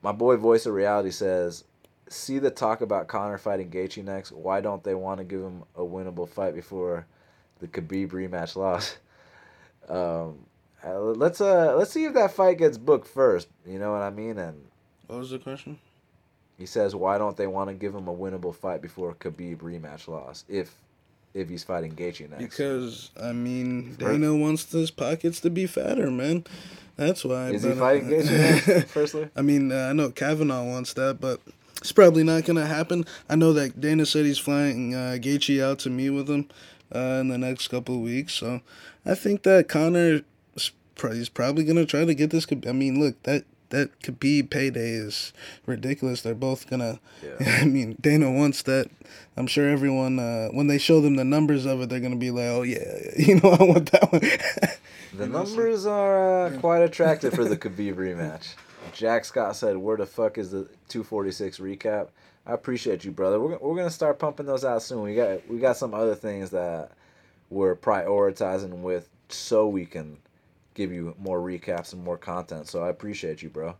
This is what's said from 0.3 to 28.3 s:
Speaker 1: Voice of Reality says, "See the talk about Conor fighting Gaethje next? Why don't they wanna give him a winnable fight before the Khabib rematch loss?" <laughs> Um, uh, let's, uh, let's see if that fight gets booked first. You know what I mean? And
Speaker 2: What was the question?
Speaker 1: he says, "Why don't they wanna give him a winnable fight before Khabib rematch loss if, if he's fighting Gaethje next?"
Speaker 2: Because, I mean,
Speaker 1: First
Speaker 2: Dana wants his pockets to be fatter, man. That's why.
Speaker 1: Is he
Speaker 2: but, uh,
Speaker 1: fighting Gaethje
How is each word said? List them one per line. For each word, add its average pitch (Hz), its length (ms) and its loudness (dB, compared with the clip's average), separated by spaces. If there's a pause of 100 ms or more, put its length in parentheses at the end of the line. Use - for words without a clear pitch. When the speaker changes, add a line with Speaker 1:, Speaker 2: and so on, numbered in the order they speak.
Speaker 1:
Voice 113 280 4
of 113 80 -2
Reality 101 380 0
says, 87 540 -2 (440)
"See - 300 -8
the 135 120 0
talk 117 300 -2
about 101 260 -2
Conor 101 300 -6
fighting 98 320 -6
Gaethje 92 340 -8
next? 95 300 -12
Why 95 300 -4
don't 101 200 -6
they 98 120 -4
wanna 95 300 -8
give 95 180 -10
him 90 220 -14 (120)
a 90 60 -6
winnable 90 440 -8
fight 92 280 -6
before 87 520 -8 (520)
the 87 100 -14
Khabib 92 440 -6
rematch 90 440 -8
loss?" 95 460 -2
<laughs> - 40 -20 (840)
Um, 82 560 -4 (360)
uh, 92 180 -8
let's, 113 420 0
uh, 175 340 4
let's 196 140 2
see 320 140 -2
if 302 100 -6
that 208 160 4
fight 185 260 4
gets 151 220 4
booked 131 300 2
first. 110 400 2 (180)
You 95 120 -12
know 104 140 -4
what 104 80 -2
I 101 100 -4
mean? 107 280 -10
And 78 300 -10 (400)
Speaker 2:
What 117 100 -12
was 127 120 -12
the 131 80 -12
question? 139 400 -16 (760)
Speaker 1:
he 92 80 -16
says, 101 300 -2
"Why 95 240 0
don't 104 180 -4
they 98 120 -4
wanna 95 260 -6
give 98 200 -8
him 95 140 -12
a 87 60 -6
winnable 90 400 -8
fight 90 260 -8
before 85 340 -10
Khabib 82 440 -12
rematch 80 500 -16
loss 71 400 -14
if, 95 240 -6 (640)
if 95 140 -6
he's 85 160 -12
fighting 82 280 -6
Gaethje 80 380 -10
next?" 76 140 -12
Speaker 2:
Because, 127 680 -8 (100)
I 120 120 -8
mean, 123 640 -6
Speaker 1:
First - 0 -
Speaker 2:
Dana 151 380 0
wants 156 340 -2
his 160 220 -2
pockets 165 480 -4
to 175 100 0
be 180 160 -2
fatter, - 440 -2
man. 147 340 -2 (520)
That's 160 280 0
why. 127 260 -4
Speaker 1:
Is 104 140 -4
he 135 60 2
Speaker 2:
but, 131 80 -2
uh, - 20 0
Speaker 1:
fighting 131 280 2
Gaethje 151 580 4